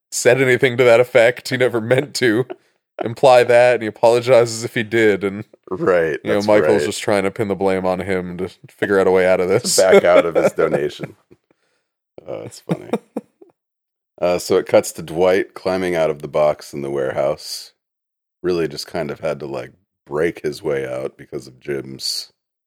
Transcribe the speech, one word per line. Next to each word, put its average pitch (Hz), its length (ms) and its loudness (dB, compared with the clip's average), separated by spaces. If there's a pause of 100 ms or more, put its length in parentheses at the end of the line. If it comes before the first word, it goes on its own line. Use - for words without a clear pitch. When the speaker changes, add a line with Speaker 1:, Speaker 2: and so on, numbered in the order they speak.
(120)
Speaker 1:
said 127 300 2
anything 123 360 0
to 131 60 4
that 117 160 6
effect. 123 500 2
He 127 80 -4
never 120 220 0
meant 131 360 -2
to 120 320 0 (560)
imply 123 400 4
that, 120 320 4
and 113 80 -6
he 107 40 -4
apologizes 117 760 2
if 117 100 -8
he 120 100 -2
did. 107 400 2
And, 101 220 -6 (240)
Speaker 2:
Right, 87 540 0
Speaker 1:
you 101 60 -8
know, 107 60 0
Speaker 2:
that's 104 120 -2
Speaker 1:
Michael's 107 340 4
Speaker 2:
right. 76 60 -2
Speaker 1:
just - 140 -8
trying 101 220 0
to 98 80 -2
pin 107 160 -6
the 98 80 -2
blame 95 300 -2
on 92 140 -2
him 90 380 -6
to 92 120 -8 (200)
figure 101 300 0
out 95 80 4
a 92 40 4
way 92 160 4
out 92 120 4
of 90 100 0
this. 113 280 0
Speaker 2:
Back 98 260 6
out 87 220 6
of 85 100 -4
his - 160 0
Speaker 1:
<laughs> - 20 -18
Speaker 2:
donation. 78 640 -4 (1120)
Oh, - 160 -12
that's - 200 -16
funny. - 280 -8 (1300)
Uh, 87 200 0
so - 180 0
it 78 80 0
cuts - 280 0
to 87 100 -14
Dwight 92 500 0
climbing 92 420 -4
out 80 140 0
of 73 140 -6
the 76 40 -10
box 76 460 -2
in 73 80 -10
the 69 100 -8
warehouse. 69 840 -6 (680)
Really 85 260 -2
just 73 200 -12
kind 78 240 -8
of 71 80 -12
had 73 220 -6
to, 73 40 -12
like, 65 280 -12 (340)
break 78 340 -4
his 73 220 -8
way 69 280 -4
out 65 260 -10
because 69 280 -16
of 64 140 -20
Jim's 67 760 -10 (340)